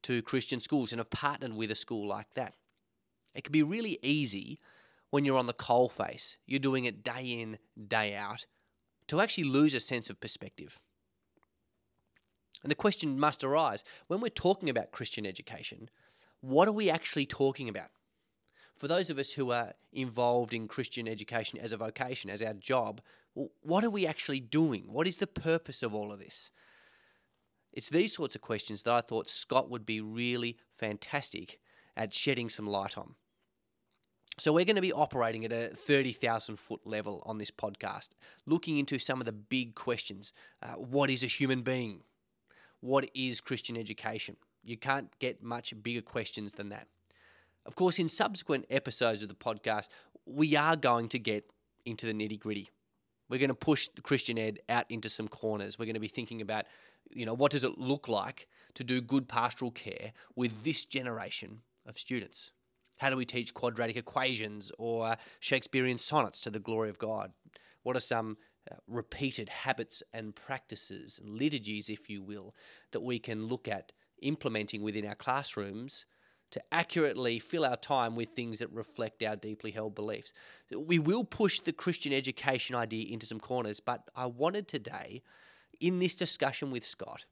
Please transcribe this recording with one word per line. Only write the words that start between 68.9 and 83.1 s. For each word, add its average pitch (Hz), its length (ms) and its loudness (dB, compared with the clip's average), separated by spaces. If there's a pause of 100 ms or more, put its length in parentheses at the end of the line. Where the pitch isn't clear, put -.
habits - 540 -2 (100)
and 110 240 -8
practices - 840 -10
and 104 160 -12
liturgies, 110 540 0
if 107 220 -8
you 101 100 -6
will, 98 340 -12 (360)
that 113 100 -2
we 123 180 0
can 110 280 -4
look 123 220 -4
at 98 240 -6 (280)
implementing 113 600 0
within 104 240 -2
our 104 80 -6
classrooms 120 920 -4 (460)
to - 200 -8
accurately 135 720 2
fill 160 240 0
our 127 120 4
time 120 380 2
with 117 140 -2
things 117 320 -6
that 120 100 -4
reflect 113 540 -4
our 107 100 0
deeply 107 380 -8
held 107 200 -4
beliefs? 104 400 -6 (380)
We 160 300 4
will 196 240 4
push - 340 2
the - 140 -2
Christian 156 400 0
education 131 640 2
idea 113 360 0